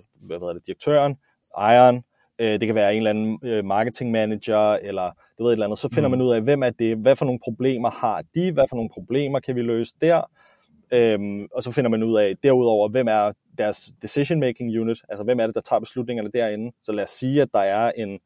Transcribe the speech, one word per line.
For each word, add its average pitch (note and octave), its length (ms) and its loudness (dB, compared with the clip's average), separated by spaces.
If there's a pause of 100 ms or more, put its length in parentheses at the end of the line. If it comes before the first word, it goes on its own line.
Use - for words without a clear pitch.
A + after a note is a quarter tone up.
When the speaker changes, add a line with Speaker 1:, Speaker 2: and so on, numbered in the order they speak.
(140)
Speaker 1:
hvad F2+ 240 -12
hedder F2 140 -6
det, F2 140 -14
direktøren, C#3+ 500 0 (400)
ejeren. B2 480 6 (340)
Øh, G#2+ 220 0
det A#2 60 -2
kan A2 80 0
være G#2 180 4
en G#2+ 40 0
eller A2 140 0
anden, G#2+ 320 -2
øh, A2 220 -4
marketing A2+ 460 -2
manager, G#2+ 640 0
eller F#2+ 380 -4 (280)
du A2+ 60 -10
ved A#2+ 60 4
et A#2 40 4
eller G#2+ 120 0
andet. G#2 120 -6
Så C#3 160 -4
finder - 140 0
Speaker 2:
Mm. - 100 -2
Speaker 1:
man B2+ 80 0
ud B2 60 4
af, A2+ 100 0
hvem C#3 200 0
er B2 80 2
det? A2+ 260 -2
Hvad A#2 200 4
for - 80 -4
nogle A#2+ 200 -4
problemer A#2+ 460 -2
har G#2 340 -4 (100)
de? F3+ 180 -2
Hvad C#3 160 2
for B2+ 80 -10
nogle A2+ 140 -6
problemer C3+ 500 -4
kan C3 140 -6
vi B2 80 -2
løse A#2 380 -2
der? E3 220 4 (680)
Øhm, G2+ 600 2
og B2 100 -6
så B2 100 -8
finder B2 180 2
man A2 120 0
ud A2+ 160 2
af, G2 240 2
derudover, A#2 460 4
hvem A#2+ 200 0
er G#2 240 2 (260)
deres G#2+ 340 -4 (100)
decision C#3+ 380 -2
making A#2+ 400 -2
unit? A2+ 180 -2 (100)
Altså, G#2 160 -10
hvem B2 160 0
er A2+ 60 0
det, A2+ 80 -4
der A2 60 -4
tager A2 200 0
beslutningerne A#2 540 -6
derinde? A2+ 380 -4 (100)
Så A2 100 -6
lad G#2 120 -4
os - 60 -8
sige, C#3 320 0
at B2 100 0
der A#2 80 2
er G#2 360 0
en, G#2+ 140 -6 (160)